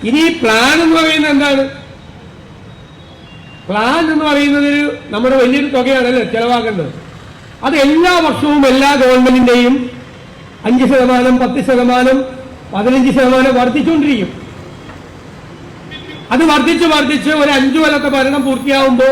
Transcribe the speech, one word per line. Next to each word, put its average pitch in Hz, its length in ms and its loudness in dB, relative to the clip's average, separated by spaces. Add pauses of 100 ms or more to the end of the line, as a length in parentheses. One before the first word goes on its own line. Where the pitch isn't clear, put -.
ഇനി 277 120 0 (200)
പ്ലാൻ 233 420 0
എന്ന് 320 160 2
പറയുന്നത് 311 360 0
എന്താണ്? 277 280 2 (2000)
പ്ലാൻ 233 340 -2 (100)
എന്ന് 311 160 0
പറയുന്നത് 285 440 0
ഒരു, 294 100 0 (300)
നമ്മുടെ 247 280 0
വലിയൊരു 277 320 2
തുകയാണല്ലേ 254 480 0 (140)
ചെലവാക്കേണ്ടത്. 226 580 -2 (720)
അത് 294 80 -2 (100)
എല്ലാ 330 280 2 (140)
വർഷവും 294 420 0
എല്ലാ 269 220 2 (100)
ഗവൺമെന്റിന്റെയും 254 760 4 (920)
അഞ്ച് 247 240 2
ശതമാനം, 254 500 2
പത്ത് 247 260 -2
ശതമാനം, 247 500 2 (560)
പതിനഞ്ച് 254 420 2
ശതമാനം 254 420 2
വർദ്ധിച്ചുകൊണ്ടിരിക്കും. 269 720 0 (2000)
അത് 262 80 2 (100)
വർദ്ധിച്ച് 330 420 2
വർദ്ധിച്ച് 294 380 0 (100)
ഒരു 285 160 2
അഞ്ചു 269 240 2
കൊല്ലത്തെ 285 340 0
ഭരണം 277 300 0
പൂർത്തിയാവുമ്പോ 269 640 2